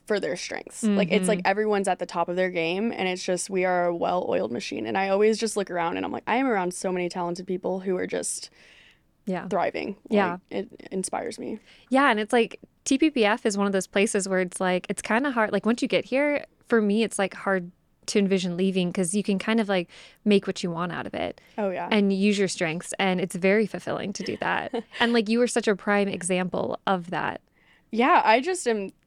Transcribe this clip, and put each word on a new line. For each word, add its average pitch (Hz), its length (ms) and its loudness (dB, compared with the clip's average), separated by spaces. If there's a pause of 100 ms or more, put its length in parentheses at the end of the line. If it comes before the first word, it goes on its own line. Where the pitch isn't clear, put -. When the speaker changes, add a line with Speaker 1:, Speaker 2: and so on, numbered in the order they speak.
Speaker 1:
for 208 120 0
their 165 180 -4
strengths. - 480 -10
Like, 202 280 2
it's 190 160 2
like 208 120 2
Speaker 2:
Mm-hmm. 180 100 0
Speaker 1:
everyone's 202 380 0
at 185 100 0
the 180 80 -6
top 170 240 -2
of 175 60 -4
their 185 140 2
game, 180 420 -2
and 190 160 -2
it's 185 140 -4
just, 180 280 -2
we 185 160 0
are 180 200 2
a 175 100 0
well-oiled 180 560 0
machine. 220 340 -6
And 220 100 -2
I 196 140 0
always 208 280 4
just 220 180 -4
look 196 140 -2
around 175 280 -2
and 190 80 -2
I'm 202 60 -6
like, 233 140 -6
I 220 100 2
am 269 100 2
around 185 260 0
so - 180 -4
many 180 200 -2
talented 175 360 -6
people 185 340 -4
who 185 180 -2
are 185 80 -4
just 180 420 -6 (760)
Speaker 2:
Yeah. 185 220 -6
Speaker 1:
thriving. 175 480 -2 (120)
Speaker 2:
Yeah. 196 240 2
Speaker 1:
Like, 180 80 -10 (100)
it - 400 -10
inspires - 480 -6
me. 220 200 -8 (320)
Speaker 2:
Yeah, 262 200 4
and 214 80 2
it's 214 140 -4
like 233 260 2 (260)
T 269 140 2
P 311 120 4
P 240 140 2
F 214 220 2
is 202 120 0
one 202 80 2
of 202 60 0
those 190 140 0
places 196 420 2
where 185 120 2
it's 185 200 -4
like, 180 280 0
it's - 140 -6
kinda 254 280 0
hard. 226 220 0
Like, 202 140 0
once 233 160 2
you 277 60 0
get 175 180 2
here, 285 400 0 (200)
for 233 140 4
me, 208 240 4
it's, 190 140 -4
like, 190 160 -2
hard 185 360 -2 (360)
to - 120 0
envision 185 380 2
leaving 185 360 2
'cause 180 220 0
you 208 80 2
can 196 160 0
kind 220 220 2
of, 202 80 0
like, 185 200 0 (360)
make 202 240 4
what - 160 -4
you 175 80 -2
want 170 180 -4
out 143 160 -6
of - 80 -10
it - 260 -6 (180)
Speaker 1:
Oh, 202 120 0
yeah. 175 220 -4
Speaker 2:
and 202 200 4
use 196 260 4
your 196 100 2
strengths. 170 500 -4
And 185 220 2
it's 165 160 -4
very 196 300 4
fulfilling - 480 -6
to - 100 -8
do 208 140 -4
that. - 340 -2
Speaker 1:
<laughs> - 280 -8
Speaker 2:
And, 233 120 2
like, 226 160 2
you 226 100 2
were 247 80 4
such 233 220 0
a 208 80 2
prime 202 320 0
example 185 760 -4
of 180 240 -2
that. - 320 -4 (500)
Speaker 1:
Yeah, 254 320 4
I 220 160 6
just 349 260 -4
am, 208 240 0 (160)